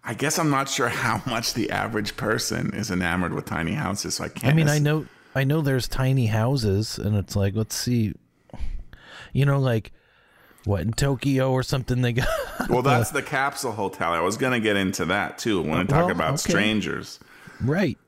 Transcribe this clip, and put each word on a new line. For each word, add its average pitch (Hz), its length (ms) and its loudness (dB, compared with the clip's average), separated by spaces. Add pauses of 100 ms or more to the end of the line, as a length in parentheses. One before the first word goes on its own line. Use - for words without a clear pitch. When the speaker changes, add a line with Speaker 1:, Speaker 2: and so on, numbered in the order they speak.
Speaker 1:
I 120 100 -6
guess 143 260 -2
I'm 160 120 2
not 135 180 0
sure 123 200 0
how 113 360 0
much 117 280 -2
the 110 180 -2
average 104 440 -2
person 107 580 -2
is 104 180 -6
enamored 90 420 0
with - 120 -6
tiny 82 280 -2
houses, - 420 -4
so - 80 -6
I 78 60 -6
can't 131 240 0
Speaker 2:
I - 20 6
mean, 160 140 4
I 151 60 2
Speaker 1:
nec- 151 80 2
Speaker 2:
know, 151 220 0 (300)
I 135 80 2
know 147 180 2
there's 135 260 0
tiny 131 400 2
houses, 110 720 0
and 104 200 0
it's - 180 -4
like, 98 200 2
let's 110 200 -2
see, 117 380 0 (1200)
you 131 120 4
know, 139 140 4
like, 120 320 0 (720)
what, 98 180 0
in 110 120 -2
Tokyo 135 580 2
or 131 120 0
something 127 400 -2
they 120 100 0
got 113 140 2 (200)
<laughs> - 220 -6
Speaker 1:
Well, 123 140 4
Speaker 2:
the 139 80 4
Speaker 1:
that's 120 180 4
the 139 140 -2
capsule 135 480 -2
hotel. 95 420 -2
I 82 60 2
was 95 180 2
gonna 127 220 0
get 107 180 4
into 92 280 0
that, 92 340 -2
too, 101 240 0
when 80 160 0
I 90 40 2
talk 151 220 4
Speaker 2:
Well, - 60 0
Speaker 1:
about 80 240 0
Speaker 2:
okay. - 160 -2
Speaker 1:
strangers. - 680 0 (400)
Speaker 2:
Right. 151 380 0 (100)